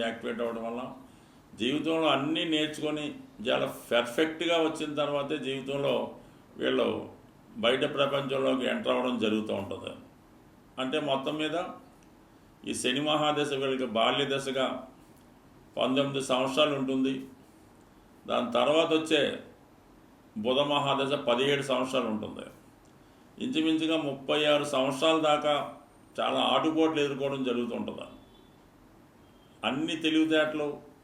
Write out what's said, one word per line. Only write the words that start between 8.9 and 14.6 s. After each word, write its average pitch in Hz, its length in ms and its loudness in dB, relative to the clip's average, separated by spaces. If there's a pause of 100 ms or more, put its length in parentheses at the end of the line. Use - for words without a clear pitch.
అవ్వడం 127 200 0 (100)
జరుగుతూ 107 360 0
ఉంటుంది. 92 320 -8 (920)
అంటే 131 140 -2 (140)
మొత్తం 135 320 -2
మీద 156 140 -2 (1120)
ఈ - 20 -2 (100)
శని 127 280 0
మహాదశ 147 420 2 (100)
వీళ్ళకి 131 240 0 (120)
బాల్య 127 340 4
దశగా 135 340 0 (1120)